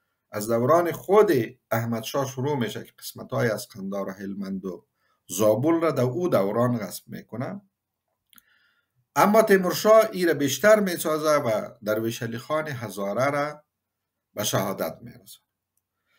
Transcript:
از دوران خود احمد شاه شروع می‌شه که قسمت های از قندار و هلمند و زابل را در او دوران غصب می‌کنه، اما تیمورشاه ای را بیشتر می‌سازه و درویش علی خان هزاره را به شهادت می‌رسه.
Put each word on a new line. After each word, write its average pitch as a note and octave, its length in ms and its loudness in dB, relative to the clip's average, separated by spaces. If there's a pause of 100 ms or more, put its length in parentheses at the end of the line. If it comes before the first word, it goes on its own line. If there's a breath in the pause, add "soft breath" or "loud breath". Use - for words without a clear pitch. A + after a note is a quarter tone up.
(300)
از G#2+ 200 -6
دوران D3+ 420 2
خود G#3 380 4 (400)
احمد A#2 320 -2
شاه C#3 240 -4
شروع C3 300 -4
می‌شه A2 280 -4
که - 140 -20
قسمت - 340 -16
های A#2+ 180 0
از G#2 180 -6
قندار G2 400 -8
و F#2+ 40 -10
هلمند G2 520 -10
و F2 220 -10 (420)
زابل A#2+ 520 2
را D#3+ 100 2
در C3 120 -2
او E3 260 -2
دوران A#2 500 0
غصب - 280 -10
می‌کنه، A#2 540 -12 (1600 soft breath)
اما G3+ 260 6
تیمورشاه G#3 680 4
ای F3+ 140 -2
را D#3+ 80 2
بیشتر C#3+ 460 4
می‌سازه D#3 560 0
و A2 320 0 (160)
درویش A2+ 380 -2
علی A#2 160 -8
خان D#3 300 -4
هزاره A2+ 600 -4
را D3 320 -4 (720)
به G#2 100 -6
شهادت F#2+ 580 -4
می‌رسه. - 360 -20 (800)